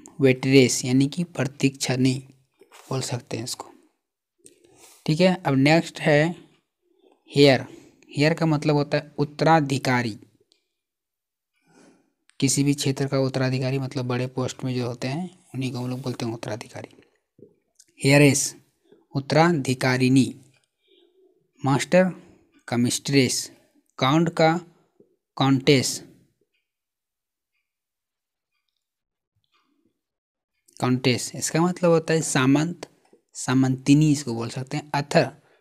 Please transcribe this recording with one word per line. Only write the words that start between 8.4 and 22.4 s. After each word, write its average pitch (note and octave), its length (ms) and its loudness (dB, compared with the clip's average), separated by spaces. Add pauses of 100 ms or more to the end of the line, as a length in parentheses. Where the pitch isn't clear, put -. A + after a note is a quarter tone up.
मतलब D3+ 300 0
होता D3 220 -2
है D3 200 -8
उत्तराधिकारी, C3+ 1000 0 (2250)
किसी C#3 240 0
भी C#3+ 100 2
क्षेत्र C#3 340 -4
का C#3 120 -2
उत्तराधिकारी, C3 600 -2
मतलब B2+ 260 -8
बड़े B2 220 -4
पोस्ट B2+ 360 -8
में C3 120 -4
जो B2 120 -4
होते B2 200 -8
हैं E3+ 220 -6 (260)
उन्हीं C3 160 -6
को B2 60 -10
हम B2 120 -8
लोग B2+ 120 -8
बोलते B2+ 240 -8
हैं A2+ 80 -6
उत्तराधिकारी। - 560 -12 (1120)
हेयरेस C#3+ 520 4 (600)
उत्तराधिकारिणी, C3 1160 2 (1300)
मास्टर F3 440 2 (580)